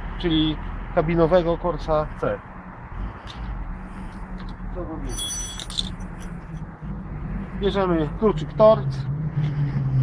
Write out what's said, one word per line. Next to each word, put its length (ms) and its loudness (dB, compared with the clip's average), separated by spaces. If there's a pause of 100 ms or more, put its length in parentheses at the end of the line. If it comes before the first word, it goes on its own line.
(180)
czyli 380 4 (380)
kabinowego 640 6
Corsa 480 0 (140)
C. 180 0 (2250)
Co 60 -6
robimy? 320 -6 (2500)
Bierzemy 480 2 (100)
kluczyk 340 2
tort, 440 8 (1080)